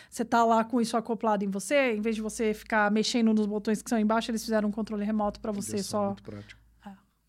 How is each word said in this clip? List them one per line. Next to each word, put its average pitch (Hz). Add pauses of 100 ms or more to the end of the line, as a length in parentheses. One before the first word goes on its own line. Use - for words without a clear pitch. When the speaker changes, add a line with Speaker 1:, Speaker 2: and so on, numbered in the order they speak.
Speaker 1:
você -
tá 233
lá 226
com 233
isso 233
acoplado 214
em -
você, 247
em 208
vez 220
de 220
você 214
ficar 214
mexendo 220
nos 214
botões 208
que -
são 233
embaixo, 220
eles 220
fizeram 214
um -
controle 208
remoto 208
pra 220
Speaker 2:
Olha 202
Speaker 1:
você -
Speaker 2:
só, 196 (180)
Speaker 1:
só. 202
Speaker 2:
muito -
prático. 104 (240)
Speaker 1:
É. 202 (380)